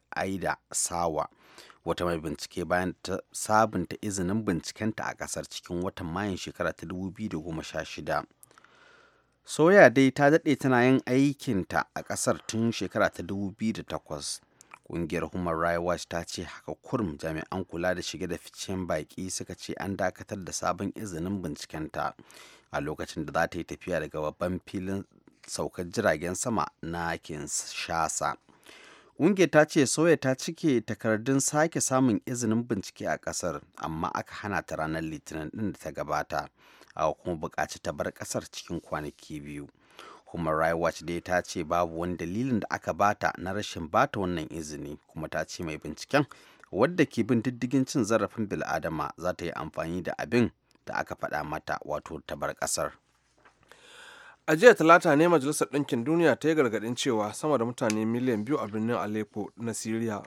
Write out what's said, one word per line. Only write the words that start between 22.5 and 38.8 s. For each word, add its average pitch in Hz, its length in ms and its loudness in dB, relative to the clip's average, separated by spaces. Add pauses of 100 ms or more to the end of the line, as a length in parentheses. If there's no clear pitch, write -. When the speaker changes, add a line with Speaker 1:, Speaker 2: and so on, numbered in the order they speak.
Speaker 1:
a 76 100 -4
lokacin 76 460 -6
da 73 140 -10
za 82 80 4
ta 90 100 -10
yi 82 60 -6
tafiya 85 360 -4
daga 78 200 -6
babban 90 460 -4
filin 98 380 -6 (420)
saukar 85 440 -6
jiragen 87 460 2
sama 104 300 0 (160)
na 85 340 -4
Kinshasa. 78 1200 -4 (840)
Ƙungiyar 180 320 6
ta 151 140 10
ce 151 220 4
Soya 156 340 4
ta 131 140 0
cike 147 500 0
takardun 117 560 0
sake 151 400 2
samun 131 460 4
izinin 117 420 0
bincike 101 400 -4
a 78 80 0
ƙasar, 82 460 -4 (160)
amma 80 360 -4
aka - 200 -6
hana 98 280 -4
ta - 140 -8
ranar 80 260 -2
Litinin 80 480 -8
ɗin 101 220 -4
da 78 60 -14
ta 80 120 -10
gabata, 73 580 -4 (480)
aka 78 180 0
kuma 87 220 -6
buƙaci 78 460 -4
ta 85 100 -4
bar 85 200 -4
ƙasar - 380 -6
cikin - 300 -8